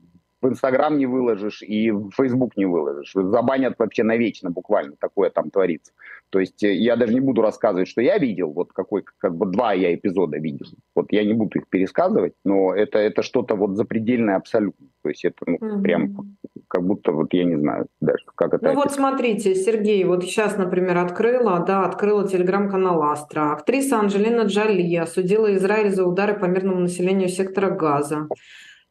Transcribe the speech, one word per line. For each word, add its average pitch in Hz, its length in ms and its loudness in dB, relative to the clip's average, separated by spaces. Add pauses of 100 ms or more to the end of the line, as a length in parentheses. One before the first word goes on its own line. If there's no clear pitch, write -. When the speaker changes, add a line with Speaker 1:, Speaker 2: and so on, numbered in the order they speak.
(400)
Speaker 1:
в 127 80 0
Instagram 135 500 0
не 135 80 2
выложишь, 117 560 -2
и 107 280 0
в 101 220 -2
Facebook 127 440 0
не 98 80 0
выложишь. 73 480 -2
Забанят 120 680 0
вообще 113 260 0
навечно 113 480 0
буквально, 85 440 -2
такое 92 340 0
там 82 200 -2
творится. 90 420 -2 (380)
То 98 80 0
есть, - 240 -2
э, 101 120 4
я 113 200 2
даже 113 180 2
не 127 60 2
буду 131 240 2
рассказывать, 101 460 2
что - 140 -4
я 185 160 4
видел, 90 340 -2
вот 85 200 -6
какой, 95 300 -4 (160)
как 92 160 -2
бы 85 120 -2
два 104 260 -2
я 90 200 2
эпизода 85 460 -2
видел. 76 280 -8 (280)
Вот - 160 0
я 104 140 2
не 104 80 0
буду 110 260 -2
их - 100 -10
пересказывать, 98 680 0 (100)
но 98 280 2
это, 104 280 0
это 107 220 0
что-то 117 340 -2
вот 98 200 0
запредельное 113 600 0
абсолютно. 98 500 -2 (160)
То 76 60 -4
есть 73 160 -6
это, - 200 -4
ну, - 160 -2
Speaker 2:
Мгм. 214 220 -4
Speaker 1:
прям 202 540 -2 (320)
как 90 160 0
будто 98 260 -2
вот 76 240 0
я 90 100 2
не 82 120 2
знаю 73 300 -2 (140)
даже, - 220 0 (140)
как 85 180 0
это 82 100 0
Speaker 2:
Ну 78 100 2
вот 285 120 2
Speaker 1:
описать. 277 120 -4
Speaker 2:
смотрите, 240 580 0
Сергей, 208 480 2
вот 180 200 2
щас, 202 320 -2
например, 180 420 0
открыла, 208 680 0
да, 190 180 2
открыла 202 400 0
Telegram-канал 185 800 0
"Астра". 147 520 -2
Актриса 269 440 0
Анджелина 208 440 2
Джоли 190 520 0
осудила 190 600 0
Израиль 202 340 2
за 185 160 0
удары 202 320 0
по 190 60 -4
мирному 185 340 0
населению 180 500 0
сектора 190 420 -2
Газа. 151 580 -2 (640)